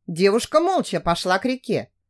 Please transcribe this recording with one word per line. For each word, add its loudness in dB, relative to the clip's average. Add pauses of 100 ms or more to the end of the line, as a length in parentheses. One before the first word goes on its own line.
Девушка 2
молча 0
пошла 0
к -6
реке. -4 (200)